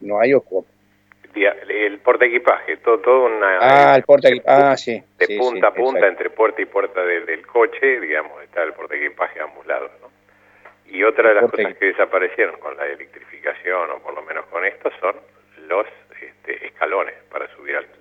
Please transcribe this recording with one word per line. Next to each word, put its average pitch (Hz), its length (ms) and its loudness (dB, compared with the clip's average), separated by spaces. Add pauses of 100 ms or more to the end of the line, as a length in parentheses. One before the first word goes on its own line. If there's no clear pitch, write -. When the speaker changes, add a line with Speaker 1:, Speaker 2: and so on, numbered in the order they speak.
Speaker 1:
no 104 180 -4
hay 127 140 2
o 131 80 4
cómo? 92 260 -6 (680)
Speaker 2:
Dia-, - 200 0 (140)
el 104 300 -4
portaequipaje, 120 800 0
todo, 117 220 0
todo 127 260 4
una, 101 340 0
Speaker 1:
Ah, 139 360 6
el 131 80 2
portaequipaje. 135 580 6
Speaker 2:
de, 139 80 6
Speaker 1:
Ah, 131 80 2
sí, 113 260 -8 (140)
Speaker 2:
de - 80 0
Speaker 1:
sí, 104 120 -2
Speaker 2:
punta 120 220 -2
Speaker 1:
sí, 107 60 4
Speaker 2:
a 101 80 2
punta, 131 260 0
Speaker 1:
exacto. 104 80 4
Speaker 2:
entre - 220 -6
puerta 107 320 0
y - 20 -4
puerta 95 400 -4
de, 87 160 -2
del 82 260 -10
coche, 120 540 0
digamos, 76 420 -8
está 85 200 -6
el 78 100 -6
portaequipaje 78 680 -10
a 76 40 -8
ambos 69 220 -18
lados, 67 240 -8 (100)
¿no? - 100 -20 (800)
Y 95 140 -6
otra 113 240 4
Speaker 1:
El 107 60 6
Speaker 2:
de 101 80 2
las 117 80 2
Speaker 1:
portaequi- 110 140 -4
Speaker 2:
cosas 95 140 -8
que 101 80 0
desaparecieron 92 760 -2
con 71 180 -14
la 73 80 -8
electrificación, 76 1040 -8
o 67 120 -12
por 71 120 -14
lo 73 80 -14
menos 80 240 -12
con 85 180 -8
esto, - 260 -6 (100)
son 95 160 -4 (500)
los, 90 200 -4 (360)
este, - 440 -14
escalones 85 480 -6 (160)
para 67 240 -10
subir 71 220 -10
al, 73 100 -10 (140)